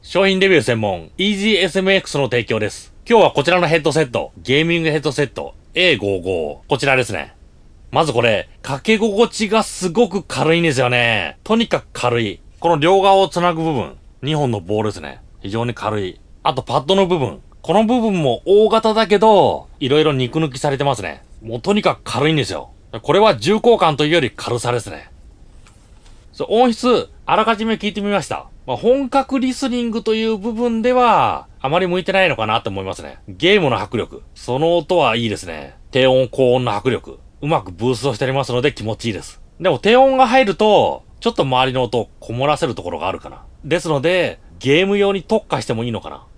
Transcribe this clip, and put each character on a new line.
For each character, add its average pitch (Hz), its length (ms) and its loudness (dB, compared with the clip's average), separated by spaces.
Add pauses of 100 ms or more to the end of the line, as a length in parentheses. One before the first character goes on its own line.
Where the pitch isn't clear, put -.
商 190 200 2
品 190 120 0
レ 190 100 4
ビ 175 80 4
ュ - 20 6
ー - 20 2
専 117 180 -2
門、 92 380 -4
イ 208 160 0
ー - 20 -2
ジ 196 120 -2
ー 196 140 2
エ 190 60 0
ス 190 100 -4
エ 190 40 0
ム 190 100 2
エ 190 60 4
ッ 170 40 0
ク - 60 -16
ス 147 120 -4
の 139 60 0
提 117 200 -2
供 110 140 -4
で 104 100 -2
す。 - 240 -16 (160)
今 233 80 6
日 196 60 6
は 143 80 4
こ 139 120 0
ち 147 60 0
ら 180 100 4
の 175 60 2
ヘ 160 120 2
ッ 151 40 0
ド 151 100 0
セ 151 100 0
ッ 127 100 -2
ト、 87 260 -6
ゲ 139 240 0
ー 160 40 0
ミ 170 120 0
ン 165 60 -2
グ 156 80 0
ヘ 156 60 -2
ッ 147 40 -2
ド 151 100 -2
セ 147 120 -2
ッ 135 40 -2
ト、 - 280 -12 (180)
エ 175 200 2
ー 113 40 0
五 98 220 -2
五。 82 480 -6
こ 143 100 -2
ち 139 80 -4
ら 135 100 4
で 127 80 2
す - 80 -4
ね。 78 220 -8 (560)
ま 156 160 2
ず 139 80 -2
こ 117 80 2
れ、 110 260 0 (140)
か 135 200 -8
け 220 180 2
心 208 280 2
地 208 220 -6
が 214 140 0
す - 260 -6
ご 202 180 2
く 175 140 -4
軽 147 320 -2
い 170 60 2
ん 170 40 0
で 160 100 2
す 120 60 0
よ 123 120 0
ね。 113 520 0
と 220 120 0
に 226 120 0
か 151 140 -2
く - 100 -20
軽 120 300 -2
い。 101 180 -6 (200)
こ 165 100 0
の 165 80 4
両 180 240 4
側 196 140 6
を 196 140 4
つ 175 120 -4
な 175 140 0
ぐ 160 80 -4
部 160 100 0
分、 80 240 -6 (240)
二 151 140 -2
本 143 160 0
の 104 80 -2
棒 104 240 -4
で 107 80 -2
す 90 100 -12
ね。 69 200 -14 (180)
非 98 100 -10
常 113 160 -2
に 120 80 -6
軽 104 320 -4
い。 - 160 -12 (220)
あ - 100 0
と - 80 -4
パ 147 160 -2
ッ 131 80 -2
ド 190 80 2
の 196 140 4
部 175 100 0
分。 110 240 -4 (220)
こ 160 100 -2
の 220 120 4
部 247 140 0
分 202 220 0
も 123 240 -2
大 208 240 4
型 220 240 2
だ 220 140 0
け 202 100 2
ど、 180 520 4 (100)
い 135 100 -2
ろ 147 100 4
い 156 40 4
ろ 151 100 2
肉 127 240 -2
抜 160 140 -2
き 127 80 -12
さ 151 100 0
れ 135 80 -2
て 143 60 -2
ま 135 120 0
す - 60 -10
ね。 78 220 -10 (180)
も 110 140 -10
う 117 60 -8
と 196 120 0
に 208 80 2
か 151 140 2
く - 80 -20
軽 139 260 0
い 160 40 2
ん - 20 2
で 131 100 0
す 92 80 -8
よ。 71 160 -10 (320)
こ 147 120 0
れ 185 60 6
は 208 180 4
重 160 180 0
厚 226 240 4
感 151 180 2
と 151 80 2
い 151 40 -2
う - 20 0
よ 170 80 2
り 123 100 -2
軽 120 300 -6
さ 123 120 -2
で 120 100 -2
す 98 100 -14
ね。 76 180 -18 (1200)
そ - 140 -8
う、 - 60 -16
音 233 220 4
質、 240 360 0 (160)
あ 165 120 2
ら 214 80 2
か 226 100 2
じ 220 100 -6
め 226 80 0
聞 208 160 -4
い - 60 -8
て 214 60 -4
み 202 100 -2
ま 196 100 0
し - 60 -10
た。 - 180 -8 (200)
ま 127 80 -4
あ、 120 40 -4
本 254 320 0
格 269 300 0
リ 254 140 0
ス 269 140 -4
ニ 240 160 -2
ン 233 80 -4
グ 226 100 -4
と 220 140 0
い 220 100 -2
う 220 120 0
部 208 140 -6
分 226 300 -2
で 247 100 2
は、 175 560 2 (140)
あ 135 80 -4
ま 165 100 2
り 190 80 0
向 180 120 -2
い 180 40 -8
て 190 100 -4
な 190 120 4
い 165 40 2
の 143 60 -2
か 110 120 -2
な 113 140 0
と 113 80 -6
思 98 120 -6
い 92 40 -8
ま 92 100 -8
す 82 80 -16
ね。 69 240 -16
ゲ 156 320 2
ー - 20 2
ム 143 80 2
の 110 100 0
迫 104 180 -6
力。 - 260 -8 (100)
そ - 240 -8
の 165 200 2
音 170 200 0
は 123 180 2
い 117 120 -2
い - 20 -2
で 98 80 -4
す - 80 -12
ね。 76 300 -14 (160)
低 131 160 4
音、 131 200 4
高 123 280 2
音 127 100 -2
の 107 100 -2
迫 127 140 -2
力。 80 300 -6 (220)
う 147 60 -6
ま 151 140 0
く 95 100 -16
ブ 107 200 -2
ー 123 40 0
ス 107 60 -10
ト 135 140 -2
し - 20 -14
て 139 80 -2
あ - 20 0
り 131 60 -2
ま 135 100 -2
す 120 100 -4
の 123 80 0
で 139 120 0
気 - 100 -12
持 110 120 -4
ち - 100 -12
い 117 60 -2
い - 20 -6
で 87 80 -8
す。 - 180 -18 (200)
で 180 100 0
も 139 80 0
低 220 180 2
音 262 220 4
が 254 100 4
入 262 180 4
る 196 100 -2
と、 143 480 2 (160)
ち - 80 -4
ょ - 20 2
っ 233 60 -6
と 170 80 0
周 131 240 2
り 127 60 -4
の 127 100 0
音 120 160 -2
を 104 100 -6 (100)
こ - 140 -12
も 127 140 -2
ら 147 100 0
せ 170 80 -2
る 120 80 -4
と - 80 -10
こ 87 80 -8
ろ 82 100 -6
が 85 80 -4
あ 95 40 -2
る 82 80 -8
か - 100 -18
な。 - 140 -20 (200)
で 156 160 -2
す 175 80 -8
の 147 140 -2
で、 165 380 -2 (200)
ゲ 147 240 4
ー 196 40 0
ム 202 100 0
用 202 160 2
に 196 80 -4
特 - 260 -2
化 139 140 -4
し - 60 -10
て 127 60 -4
も 113 100 -4
い 123 60 -6
い - 20 -6
の 101 100 -8
か - 80 -14
な。 - 160 -18 (120)